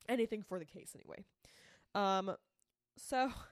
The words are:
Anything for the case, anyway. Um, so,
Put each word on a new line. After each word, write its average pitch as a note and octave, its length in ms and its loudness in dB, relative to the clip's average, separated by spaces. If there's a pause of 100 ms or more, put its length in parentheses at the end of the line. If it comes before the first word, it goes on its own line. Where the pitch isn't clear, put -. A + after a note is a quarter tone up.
Anything A3+ 320 2
for F#3 160 -6
the E3 80 -6
case, - 300 -16
anyway. - 280 -14 (680)
Um, F#3+ 420 2 (640)
so, C4 340 2 (200)